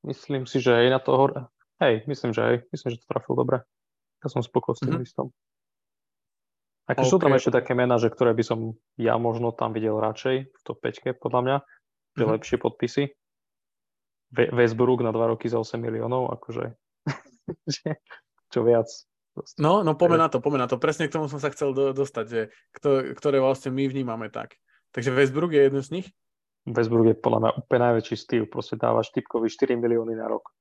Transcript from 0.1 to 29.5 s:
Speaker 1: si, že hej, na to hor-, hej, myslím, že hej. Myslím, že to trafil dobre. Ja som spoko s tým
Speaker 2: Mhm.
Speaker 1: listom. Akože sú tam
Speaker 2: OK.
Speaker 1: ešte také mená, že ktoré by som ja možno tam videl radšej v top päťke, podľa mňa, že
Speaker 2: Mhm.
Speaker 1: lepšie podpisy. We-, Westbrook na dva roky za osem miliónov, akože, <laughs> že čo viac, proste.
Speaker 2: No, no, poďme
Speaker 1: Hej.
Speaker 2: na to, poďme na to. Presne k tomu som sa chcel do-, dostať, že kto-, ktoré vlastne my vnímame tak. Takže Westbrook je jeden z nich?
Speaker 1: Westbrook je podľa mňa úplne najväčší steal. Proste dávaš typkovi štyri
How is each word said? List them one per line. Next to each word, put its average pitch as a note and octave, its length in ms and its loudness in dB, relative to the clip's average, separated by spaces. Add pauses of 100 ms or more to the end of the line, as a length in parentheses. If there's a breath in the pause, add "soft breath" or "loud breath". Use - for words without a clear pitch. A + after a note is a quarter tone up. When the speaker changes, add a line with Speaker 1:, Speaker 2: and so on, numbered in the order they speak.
Speaker 1:
si, C3 180 -2
že B2+ 80 6
hej, A#2+ 160 6
na C3 80 4
to C3 160 0
hor-, C3+ 380 2 (340)
hej, A2 240 2
myslím, C3 240 -4
že A2 80 -2
hej. A#2 160 2 (160)
Myslím, B2 240 -6
že - 60 -20
to - 80 -20
trafil B2+ 260 -4
dobre. B2+ 240 0 (640)
Ja C#3+ 80 -6
som C3 80 -2
spoko A#2+ 320 -2
s - 80 -6
tým C3 160 -4
Speaker 2:
Mhm. B2+ 60 -4
Speaker 1:
listom. C3 240 -8 (1600)
Akože C3 240 0
sú F#3+ 80 4
tam C#3+ 160 4
Speaker 2:
OK. C3 80 4
Speaker 1:
ešte C3 80 0
také B2 240 0
mená, B2 240 2
že A#2 100 2
ktoré A#2+ 240 2
by A2+ 140 0
som A2+ 120 -2 (360)
ja A2+ 240 0
možno A#2 320 -2
tam A2+ 240 -4
videl A2 240 -2
radšej A2 380 -2 (100)
v - 160 -20
top - 160 -12
päťke, A#2+ 400 -6
podľa B2 240 -2
mňa, C3 140 0 (600 soft breath)
že A2+ 80 0
Speaker 2:
Mhm. G#2+ 80 0
Speaker 1:
lepšie A2 240 -4
podpisy. A#2+ 480 -2 (1300)
We-, - 200 0
Westbrook A#2+ 520 2
na A#2 80 0
dva A2+ 160 0
roky A2+ 240 -2
za A#2 80 -2
osem A#2 240 -6
miliónov, A#2 480 -4
akože, A#2 440 -10 (320)
<laughs> - 680 -10
že - 240 -8 (520 loud breath)
čo A#2 120 0
viac, A#2 240 4 (480)
proste. - 240 -16
Speaker 2:
No, F3 240 4
no, D#3 120 2
poďme E3+ 240 4
Speaker 1:
Hej. E3 80 6
Speaker 2:
na - 40 0
to, C3+ 80 -2
poďme C#3 240 0
na B2 80 -2
to. B2+ 80 -2
Presne D3+ 320 -2
k - 40 -18
tomu D#3 120 -2
som C#3+ 120 -10
sa C#3 120 -2
chcel C#3 240 -4
do-, C3+ 160 0
dostať, C3 360 -4
že A#2 140 -4 (300 soft breath)
kto-, C3+ 440 -2
ktoré C#3 280 0
vlastne C3 280 0
my C3+ 160 -2
vnímame A#2+ 440 -6
tak. A2+ 240 -12 (360)
Takže B2+ 200 -4
Westbrook C#3 440 2
je C#3+ 80 8
jeden C#3 200 2
z - 80 -12
nich? F3+ 160 -8 (600)
Speaker 1:
Westbrook A2+ 400 2
je A2+ 120 4
podľa A#2 200 2
mňa A2 120 2 (120)
úplne B2 240 2
najväčší A#2 320 0
steal. A2+ 280 -2
Proste - 280 -10
dávaš A2+ 400 -2
typkovi A#2 320 -4
štyri B2 320 0